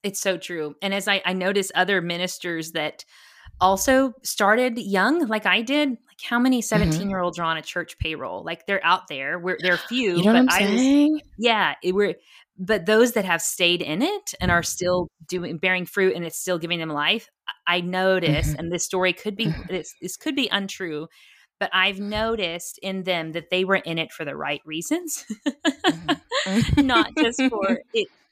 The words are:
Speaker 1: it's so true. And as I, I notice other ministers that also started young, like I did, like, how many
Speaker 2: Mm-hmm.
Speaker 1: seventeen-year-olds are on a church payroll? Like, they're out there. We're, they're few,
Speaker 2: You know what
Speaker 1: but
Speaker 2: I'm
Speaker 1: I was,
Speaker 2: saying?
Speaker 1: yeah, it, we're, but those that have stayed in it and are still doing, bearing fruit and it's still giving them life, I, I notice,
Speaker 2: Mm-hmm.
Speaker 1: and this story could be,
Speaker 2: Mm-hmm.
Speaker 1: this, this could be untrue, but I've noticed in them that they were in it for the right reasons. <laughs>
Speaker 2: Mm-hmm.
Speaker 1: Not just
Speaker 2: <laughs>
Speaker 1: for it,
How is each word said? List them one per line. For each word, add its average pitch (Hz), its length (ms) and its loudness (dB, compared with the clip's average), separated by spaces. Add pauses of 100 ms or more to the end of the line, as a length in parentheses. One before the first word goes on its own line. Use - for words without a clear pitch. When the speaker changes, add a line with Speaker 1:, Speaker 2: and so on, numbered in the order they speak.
Speaker 1:
it's 196 180 -6
so 185 160 0
true. 156 460 -8
And 196 120 -2
as 202 140 -2
I, 196 160 2
I 180 80 0
notice 190 420 0
other 185 280 2
ministers 170 680 -4
that 151 320 -4 (560)
also 233 520 4 (100)
started 233 560 2
young, 214 500 2
like 214 180 -2
I 196 160 4
did, 285 280 0
like, - 320 -10
how 240 160 0
many 254 200 4
Speaker 2:
Mm-hmm. 220 40 -2
Speaker 1:
seventeen-year-olds 175 760 0
are 170 60 -4
on 165 120 0
a 156 60 -6
church - 360 -8
payroll? 135 460 -6
Like, 165 220 -8
they're 196 180 -2
out 175 240 -2
there. 143 300 -6
We're, 175 240 -4
they're 175 160 2
few, 233 380 -2
Speaker 2:
You 175 80 2
know 214 80 6
what 233 40 6
Speaker 1:
but 254 60 6
Speaker 2:
I'm 254 80 4
Speaker 1:
I 196 180 4
was, 220 120 2
Speaker 2:
saying? 294 400 4 (180)
Speaker 1:
yeah, 208 440 2
it, 185 120 0
we're, 196 220 2 (420)
but 185 280 0
those 226 260 6
that 208 140 0
have 170 160 0
stayed 175 400 0
in 156 200 -2
it 403 380 -2
and 180 100 2
are 170 120 4
still 180 460 -2 (200)
doing, 170 300 -4
bearing 185 280 0
fruit 190 300 2
and 170 80 -6
it's 160 140 -8
still 180 200 -2
giving 170 200 -4
them 160 120 -4
life, 156 380 0 (380)
I, 175 120 2
I - 40 0
notice, 180 680 2
Speaker 2:
Mm-hmm. 151 120 -2
Speaker 1:
and 170 120 -4
this 175 120 -4
story 185 280 0
could 196 240 -6
be, 226 100 -2
Speaker 2:
Mm-hmm. 160 220 -4
Speaker 1:
this, 175 320 -8
this - 160 -8
could 311 200 -6
be 262 120 0
untrue, 175 600 -6 (500)
but 196 140 -4
I've 190 280 2
noticed 208 840 -4
in 190 220 -6
them 165 280 -2
that 165 180 -8
they 185 140 2
were 190 120 2
in 165 220 -2
it 160 140 -4
for 165 120 -10
the 143 120 -8
right 147 280 -4
reasons. 285 680 -4
<laughs> 214 40 -6 (1120)
Speaker 2:
Mm-hmm. 233 400 4
Speaker 1:
Not 240 300 4
just 233 280 2
Speaker 2:
<laughs> 262 60 4
Speaker 1:
for 208 300 0 (120)
it, 208 160 0 (240)